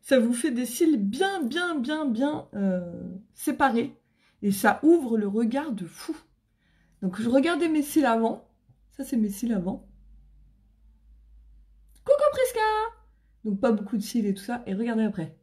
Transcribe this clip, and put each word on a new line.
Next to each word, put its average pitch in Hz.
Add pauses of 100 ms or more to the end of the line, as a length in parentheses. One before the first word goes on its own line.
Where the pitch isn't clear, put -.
Ça 262
vous 233
fait 269
des 240
cils 311
bien, 302
bien, 330
bien, 302
bien, 269
euh, 180 (280)
séparés. 262 (420)
Et 202
ça 196
ouvre 285
le 208
regard 240
de 190
fou. - (880)
Donc, 190
je 233
regardais 302
mes 311
cils 285
avant. 226 (440)
Ça, 277
c'est 262
mes 214
cils 233
avant. 196 (2250)
Coucou 571
Prisca ! 508 (840)
Donc, 202
pas 247
beaucoup 208
de 196
cils 208
et 196
tout -
ça. 240
Et 190
regardez 226
après. 185